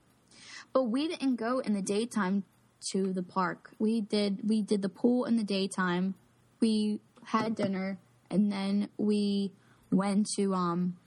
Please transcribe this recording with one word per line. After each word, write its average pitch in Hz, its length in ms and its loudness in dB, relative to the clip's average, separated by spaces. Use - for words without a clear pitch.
But 262 120 4
we 262 220 0
didn't 269 280 -2
go 233 240 -2
in 220 140 -2
the 202 100 0
daytime 202 600 0
to 190 220 0
the 185 100 -4
park. 180 460 -4
We 220 220 0
did, 202 480 -2
we 220 140 2
did 202 180 0
the 190 80 -2
pool 247 360 2
in 233 120 2
the 220 60 -2
daytime. 190 720 0
We 214 400 2
had 220 300 0
dinner, 190 440 -2
and 202 220 2
then 196 460 0
we 202 540 0
went 196 440 2
to, 196 180 0
um, 180 540 0